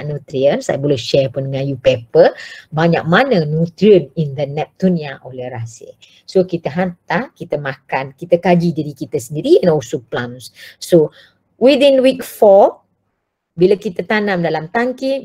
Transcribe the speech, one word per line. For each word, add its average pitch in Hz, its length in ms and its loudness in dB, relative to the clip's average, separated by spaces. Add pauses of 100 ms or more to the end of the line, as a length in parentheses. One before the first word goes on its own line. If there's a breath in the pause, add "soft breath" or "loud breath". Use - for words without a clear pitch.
nutrien. 147 560 -2
Saya 139 160 -2
boleh 143 160 0
share 135 320 0
pun 135 240 -8
dengan 135 160 -4
you 139 80 -6
paper. 131 560 2 (400 loud breath)
Banyak 160 320 0
mana 196 400 2
nutrien 170 720 2
in 147 160 -4
the 139 160 -6
Neptunia 147 800 -4
oleracea. 123 640 -12 (320 soft breath)
So, 185 240 0
kita 170 240 -6
hantar, 180 640 -4
kita - 240 -8
makan, 139 560 -8
kita 175 240 0
kaji 175 320 2
diri 147 240 -8
kita - 240 -8
sendiri 170 400 0
and 170 160 2
also 147 240 -6
plants. 123 560 -10 (240 loud breath)
So, 160 320 2 (480 soft breath)
within 269 400 4
week 262 240 0
four, 208 560 4 (800)
bila 185 160 4
kita 185 320 -8
tanam 208 320 -2
dalam 156 320 -4
tangki, 254 540 -4